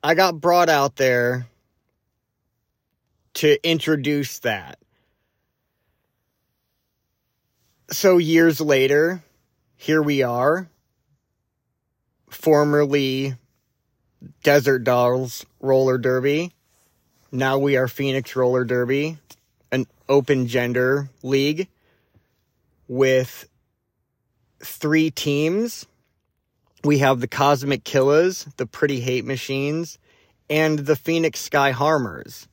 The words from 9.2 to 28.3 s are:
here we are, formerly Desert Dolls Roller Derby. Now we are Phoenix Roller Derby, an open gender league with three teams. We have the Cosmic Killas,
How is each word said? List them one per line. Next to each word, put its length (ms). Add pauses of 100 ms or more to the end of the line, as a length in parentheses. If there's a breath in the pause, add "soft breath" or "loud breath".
here 240
we 200
are, 480 (1600)
formerly 1040 (1080)
Desert 400
Dolls 600 (160)
Roller 380
Derby. 560 (760)
Now 280
we 180
are 140
Phoenix 480
Roller 260
Derby, 540 (520)
an 160 (220)
open 400
gender 640 (120)
league 460 (1200)
with 640 (1120)
three 480
teams. 720 (1000)
We 140
have 200
the 80
Cosmic 560
Killas, 720